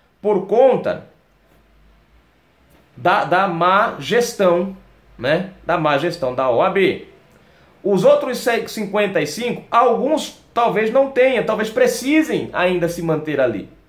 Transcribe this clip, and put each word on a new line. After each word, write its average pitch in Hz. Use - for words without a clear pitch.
por 196
conta 240
da, 180
da 185
má 185
gestão, 185
né, 160
da 170
má 151
gestão 139
da 131
O 123
A 185
B. 175
Os 190
outros 269
se-, 233
cinquenta 196
e 143
cinco, 233
alguns 247
talvez 220
não 269
tenham, 254
talvez 214
precisem 247
ainda 175
se 165
manter 156
ali. 110